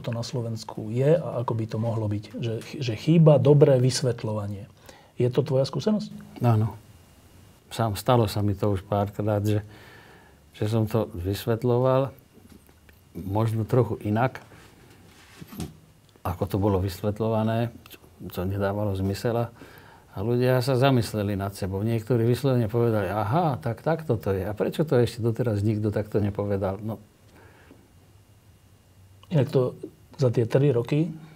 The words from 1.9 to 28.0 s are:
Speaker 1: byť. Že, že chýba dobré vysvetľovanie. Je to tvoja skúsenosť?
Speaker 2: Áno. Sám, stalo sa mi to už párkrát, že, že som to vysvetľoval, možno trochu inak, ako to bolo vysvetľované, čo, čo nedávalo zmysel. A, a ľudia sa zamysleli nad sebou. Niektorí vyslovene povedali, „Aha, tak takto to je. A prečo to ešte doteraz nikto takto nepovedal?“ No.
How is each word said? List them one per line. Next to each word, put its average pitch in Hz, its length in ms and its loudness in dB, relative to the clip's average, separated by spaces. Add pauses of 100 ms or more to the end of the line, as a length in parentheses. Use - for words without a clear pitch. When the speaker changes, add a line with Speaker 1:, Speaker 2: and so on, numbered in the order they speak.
Speaker 1:
byť. 104 140 -4 (100)
Že, 123 200 -4 (280)
že 117 160 -2
chýba 156 400 8
dobré 143 400 8
vysvetľovanie. 107 880 -2 (520)
Je 123 120 2
to 127 160 0
tvoja 135 200 2
skúsenosť? - 760 -4
Speaker 2:
Áno. 110 320 2 (920)
Sám, 110 320 -2
stalo 123 260 4
sa 104 140 -4
mi 101 160 0
to 104 160 0
už 95 80 -2
párkrát, 104 640 -2
že, 104 160 2 (960)
že 107 160 -4
som 110 160 2
to 110 240 0
vysvetľoval, 120 1000 0 (1160)
možno 110 400 0
trochu 117 400 2
inak, 110 320 0 (1800)
ako 95 240 -2
to - 80 -2
bolo 98 240 2
vysvetľované, 110 880 -2 (200)
čo, - 100 -20 (340)
čo - 160 -8
nedávalo 98 480 -2
zmysel. 98 400 -2
A, 117 100 0 (720)
a - 80 -10
ľudia 123 400 2
sa 127 160 2
zamysleli 110 560 2
nad 98 160 -4
sebou. 98 320 -4
Niektorí 113 400 0
vyslovene 120 480 0
povedali, 110 400 0
„Aha, 117 480 0
tak - 240 -8
takto 156 320 -2
to 101 160 -2
je. 95 160 -2
A 104 80 -6
prečo - 320 -2
to 131 100 2
ešte 117 220 0
doteraz 113 400 -2
nikto 107 320 0
takto 104 260 -2
nepovedal?“ 101 640 -2
No. 107 160 -8 (2250)